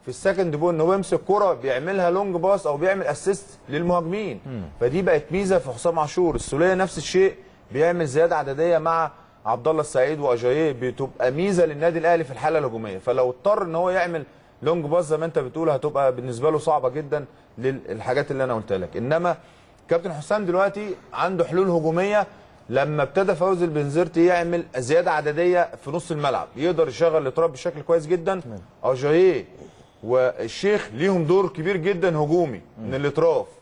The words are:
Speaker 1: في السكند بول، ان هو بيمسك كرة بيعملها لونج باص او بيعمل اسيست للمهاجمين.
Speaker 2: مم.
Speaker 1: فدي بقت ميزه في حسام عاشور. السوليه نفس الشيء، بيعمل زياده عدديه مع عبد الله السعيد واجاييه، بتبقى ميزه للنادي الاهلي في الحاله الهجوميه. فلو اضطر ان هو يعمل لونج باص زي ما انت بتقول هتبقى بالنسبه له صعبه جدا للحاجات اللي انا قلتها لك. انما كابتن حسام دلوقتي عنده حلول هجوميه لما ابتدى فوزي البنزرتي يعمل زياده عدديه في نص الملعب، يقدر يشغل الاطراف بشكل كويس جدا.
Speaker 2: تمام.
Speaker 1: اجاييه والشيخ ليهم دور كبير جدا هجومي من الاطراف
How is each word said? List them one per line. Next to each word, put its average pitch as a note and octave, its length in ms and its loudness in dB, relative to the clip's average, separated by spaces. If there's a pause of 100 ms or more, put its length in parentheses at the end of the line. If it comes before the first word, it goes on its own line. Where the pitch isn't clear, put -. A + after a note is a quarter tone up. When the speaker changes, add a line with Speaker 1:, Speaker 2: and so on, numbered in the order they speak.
Speaker 1:
في - 60 -12
السكند F3 480 0
بول، E3+ 180 2
ان D#3 60 -2
هو E3 100 4
بيمسك F#3+ 380 0
كرة G3+ 240 4
بيعملها D3 580 0
لونج F#3+ 260 -2
باص F3+ 300 0
او D3 100 0
بيعمل F#3 300 0
اسيست - 520 -4 (100)
للمهاجمين. E3+ 760 -2
Speaker 2:
مم. A#2+ 160 -8 (180)
Speaker 1:
فدي C3+ 220 0
بقت E3 280 2
ميزه F#3 280 2
في C#3 120 -4
حسام E3 280 -2
عاشور. D#3 360 0
السوليه E3 400 0
نفس F#3 240 -2
الشيء، F#3 360 2 (380)
بيعمل E3 340 2
زياده D#3+ 300 2
عدديه D3+ 420 2
مع E3 320 0 (360)
عبد A#2+ 220 0
الله D#3+ 120 2
السعيد C#3+ 400 0
واجاييه، C3+ 520 2
بتبقى B2+ 580 -2
ميزه F3 360 2
للنادي D#3 320 0
الاهلي E3 260 2
في B2+ 60 -10
الحاله D3+ 280 -2
الهجوميه. A2 400 -4
فلو B2+ 320 2
اضطر G3+ 320 0
ان E3 120 -6
هو F3+ 160 0
يعمل F3 340 -2 (380)
لونج D#3+ 220 0
باص D#3+ 220 0
زي D#3 100 0
ما D3+ 80 -2
انت E3 140 -2
بتقول D#3 320 -2
هتبقى C#3 440 0
بالنسبه B2 360 -2
له D#3 80 0
صعبه C#3+ 300 0
جدا C#3+ 360 -4 (340)
للحاجات B2+ 720 -4
اللي C3+ 140 -2
انا B2+ 100 -2
قلتها G2+ 240 -2
لك. F2 180 -8
انما D#3+ 400 0 (520)
كابتن E3+ 240 0
حسام G3 340 -2
دلوقتي G3 480 0 (200)
عنده E3+ 300 0
حلول F3+ 260 2
هجوميه F3+ 560 2 (420)
لما C#3+ 340 0
ابتدى F#3 320 0
فوزي F3+ 300 2
البنزرتي D#3+ 640 2
يعمل E3+ 380 2 (120)
زياده D#3+ 360 2
عدديه D#3+ 560 2 (160)
في C#3 60 -8
نص E3 200 -6
الملعب، C#3 360 -2 (100)
يقدر D#3+ 320 0
يشغل D#3 340 2
الاطراف D#3+ 280 0
بشكل D3 320 -8
كويس E3 240 0
جدا. F3+ 340 -2
Speaker 2:
تمام. A2 200 -14 (240)
Speaker 1:
اجاييه D3 600 2 (600)
والشيخ B2+ 880 0
ليهم F3 300 0
دور F3+ 240 2
كبير F3+ 280 -4
جدا E3+ 420 0
هجومي D3+ 420 0 (180)
من A#2 160 -6
الاطراف C#3+ 520 2 (160)